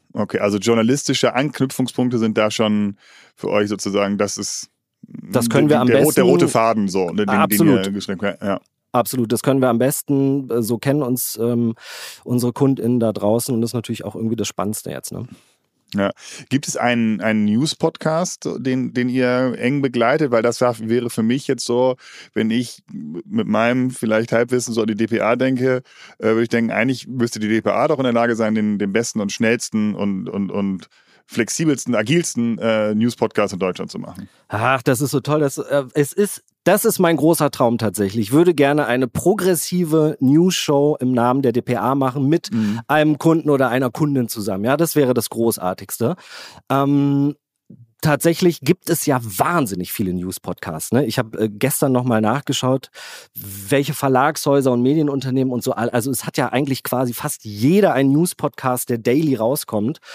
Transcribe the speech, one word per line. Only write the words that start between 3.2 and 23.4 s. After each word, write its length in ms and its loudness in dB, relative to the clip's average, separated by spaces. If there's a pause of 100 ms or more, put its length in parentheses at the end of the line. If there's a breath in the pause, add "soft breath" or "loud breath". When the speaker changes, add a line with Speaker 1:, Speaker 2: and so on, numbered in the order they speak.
Speaker 1:
für 140 -8
euch 220 0
sozusagen, 480 -2
das 180 -2
ist 340 -10 (340)
Speaker 2:
Das 460 -4
können 200 4
Speaker 1:
der, 80 6
Speaker 2:
wir 40 2
am 60 2
Speaker 1:
der, 120 6
Speaker 2:
besten 160 4
Speaker 1:
der 100 6
rote 240 6
Faden 400 2
so, 160 0
ne, 200 -2
den, 20 -4
den 20 -2
Speaker 2:
Absolut. 560 4
Speaker 1:
ihr 80 -4
geschrieben 280 -6
habt. 220 -4
Ja. 160 -2 (320)
Speaker 2:
Absolut, 400 0
das 100 0
können 200 2
wir 80 4
am 100 2
besten, 680 0
äh, 120 -2
so 160 -2
kennen 240 0
uns, 400 -4
ähm, 340 0 (500 loud breath)
unsere 260 0
KundInnen 480 2
da 140 0
draußen 420 0
und 60 0
das 80 -2
ist 40 -12
natürlich 300 -6
auch 140 -10
irgendwie 180 -4
das 140 -4
Spannendste 420 -6
jetzt, 220 -12
ne? 140 -10 (680 loud breath)
Speaker 1:
Ja. 160 -2 (380 loud breath)
Gibt 180 -2
es 80 -6
einen, 460 0
einen 240 0
News-Podcast, 1120 -2
den, 360 -4
den 160 -2
ihr 480 0
eng 240 -2
begleitet? 500 2
Weil 100 4
das 180 0
wär, 200 2
wäre 300 0
für 140 -2
mich 240 0
jetzt 180 -2
so, 300 2 (380 loud breath)
wenn 160 0
ich 420 -4
mit 560 -6